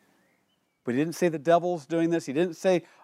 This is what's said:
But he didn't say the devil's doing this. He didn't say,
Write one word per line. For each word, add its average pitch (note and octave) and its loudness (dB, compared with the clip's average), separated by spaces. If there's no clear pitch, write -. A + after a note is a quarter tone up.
But A#2+ -2
he C3+ 2
didn't D#3+ -4
say F3+ 0
the D#3 -6
devil's E3 0
doing E3 0
this. E3 -2
He C3+ -8
didn't E3 0
say, F3+ 0